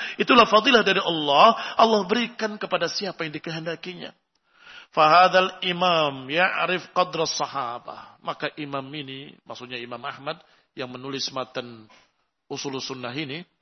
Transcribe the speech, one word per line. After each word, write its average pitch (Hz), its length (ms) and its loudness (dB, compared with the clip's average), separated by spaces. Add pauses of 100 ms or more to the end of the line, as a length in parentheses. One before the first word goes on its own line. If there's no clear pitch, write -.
(200)
Itulah 240 240 8
fadilah 214 420 4
dari 196 140 2
Allah. 170 760 4
Allah 220 300 4
berikan 220 560 -4
kepada 175 260 -2
siapa 170 380 -6
yang 156 100 -8
dikehendakinya. 165 800 -10 (840)
Fahadal 180 680 6
imam 160 680 0
ya'rif 170 640 -2
qadra 165 320 -2
sahabah. 127 960 -8
Maka 156 380 -8
imam 139 240 -8 (100)
ini, 139 400 -14 (140)
maksudnya 120 320 -14
Imam 120 240 -14
Ahmad 139 340 -10 (400)
yang 127 160 -8
menulis 135 400 -8
matan 120 560 -10 (560)
Usulus 135 400 -8
Sunnah 127 240 -10
ini, 147 320 -10 (200)